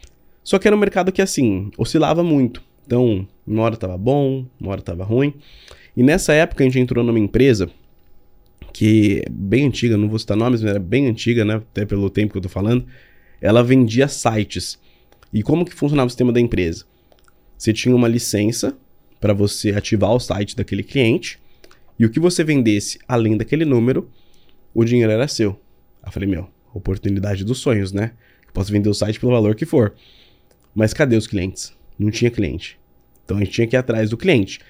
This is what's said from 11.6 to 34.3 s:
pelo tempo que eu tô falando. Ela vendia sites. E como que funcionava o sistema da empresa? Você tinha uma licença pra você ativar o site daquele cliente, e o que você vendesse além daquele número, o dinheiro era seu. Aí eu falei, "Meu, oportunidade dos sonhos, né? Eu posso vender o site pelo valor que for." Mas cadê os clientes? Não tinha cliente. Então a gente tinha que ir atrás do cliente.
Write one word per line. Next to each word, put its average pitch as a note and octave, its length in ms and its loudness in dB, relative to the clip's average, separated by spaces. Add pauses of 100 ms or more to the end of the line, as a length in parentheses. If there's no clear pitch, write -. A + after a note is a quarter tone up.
pelo G2 240 0
tempo G#2+ 220 0
que G2+ 60 -8
eu F2+ 40 -6
tô F#2 60 -6
falando. A#2 360 0 (560)
Ela A2 220 4
vendia B2 460 4
sites. A2 720 -4 (540)
E G#2+ 100 0
como E3 220 0
que E3 100 -12
funcionava C#3+ 320 0
o B2 40 -4
sistema B2 220 0
da A#2+ 80 2
empresa? F#2 440 -2 (720)
Você - 160 0
tinha B2 220 0
uma A#2+ 140 4
licença A#2 680 -2 (440)
pra G#2 120 2
você G2+ 380 0
ativar G#2 420 0
o B2 80 4
site G2+ 360 -6
daquele G2+ 260 -6
cliente, C3+ 560 -2 (600)
e A#2 60 4
o A2+ 60 4
que A2+ 80 -4
você F3 240 2
vendesse A#2 640 0
além A2+ 300 0
daquele D3 280 -2
número, C3 460 0 (640)
o A#2 100 2
dinheiro A#2 280 2
era B2 160 0
seu. G#2+ 220 -2 (520)
Aí - 60 -18
eu - 40 -12
falei, G2+ 160 -6
"Meu, F2+ 200 -4 (260)
oportunidade G2 720 -4
dos A#2+ 140 -4
sonhos, G2 340 -2
né? G#2+ 200 -4 (340)
Eu - 60 -20
posso G#2 200 -4
vender G#2 160 2
o G#2 60 2
site G#2 260 -4
pelo B2 120 0
valor A2 220 2
que E3 100 -8
for." B2 300 2 (800)
Mas A2 180 2
cadê C3 240 2
os G#2+ 100 0
clientes? F#2 460 -6 (260)
Não G#2+ 120 0
tinha A#2 200 0
cliente. F2 480 -6 (460)
Então G2+ 120 -4
a G#2 40 0
gente G2 120 -2
tinha A#2 140 0
que A#2+ 100 0
ir - 20 2
atrás A2+ 320 -2
do A#2 60 -6
cliente. B2 420 0 (120)